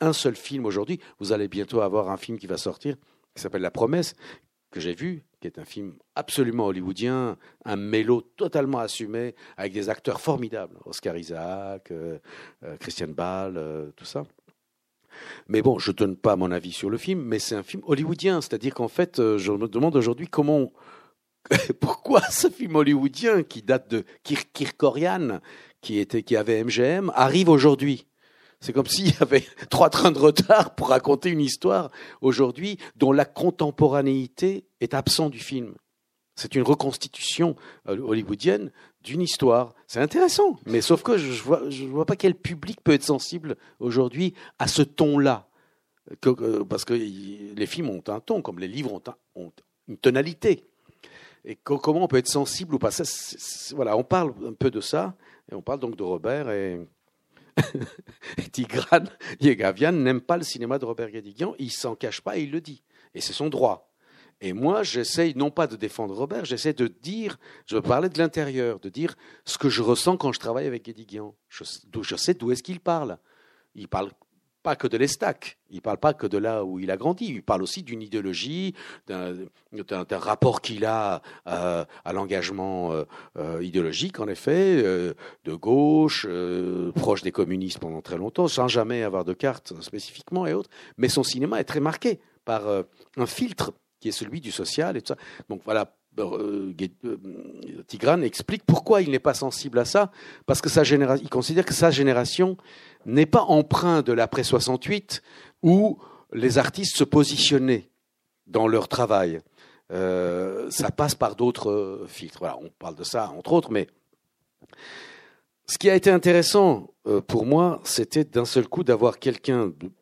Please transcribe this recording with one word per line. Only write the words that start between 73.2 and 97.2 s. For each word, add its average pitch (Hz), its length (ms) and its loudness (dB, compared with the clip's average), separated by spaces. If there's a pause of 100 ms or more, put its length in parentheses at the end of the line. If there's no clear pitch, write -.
Il 98 140 -16
parle 98 220 -4 (520)
pas 151 140 -2
que 127 120 -4
de 117 80 -2
l'Estac, - 640 -2 (120)
il 92 100 -14
parle 104 180 -4
pas 151 140 2
que 127 140 -6
de 98 120 -2
là 107 260 -2
où 92 160 -8
il 95 100 -4
a 95 60 -2
grandi, 175 300 -4
il 117 160 -8
parle 95 200 -2
aussi - 220 -8
d'une 113 180 -12
idéologie, 110 720 -6 (320)
d'un, 92 260 -8 (400)
d'un, 95 300 -8
d'un 92 160 -6
rapport 110 420 0
qu'il 110 240 -6
a, 107 380 -2 (240)
euh, 87 380 -4 (200)
à 87 80 -8
l'engagement, 92 800 -4
euh, 78 120 -4 (340)
euh, 80 240 -6
idéologique, 90 560 -4
en 107 80 -6
effet, 156 580 2
euh, 90 300 0 (300)
de 80 100 -6
gauche, 147 760 2
euh, 90 640 -4
proche - 300 0
des 92 80 -4
communistes 92 480 -4
pendant 80 240 -10
très 90 160 -10
longtemps, 120 300 0
sans 127 180 0
jamais 117 380 0
avoir 95 200 -2
de 90 100 -2
carte - 380 -6 (100)
spécifiquement - 680 -8
et 156 40 -2
autres, 175 180 -6 (260)
mais 120 120 2
son 135 140 2
cinéma 127 380 -2
est - 40 -2
très - 160 -4
marqué 160 380 -2 (260)
par, 110 220 -4
euh, 101 160 0 (340)
un 123 100 0
filtre - 460 -4 (280)
qui 113 80 -6
est 101 40 -4
celui 117 280 -10
du 117 100 -14
social 156 460 -4
et 110 40 -6
tout - 140 -8
ça. - 20 -8 (320)
Donc 98 160 -10
voilà, 107 320 -2 (220)
euh, 101 540 -4
Gué-, 87 200 -8 (120)
euh, 113 120 -6 (720)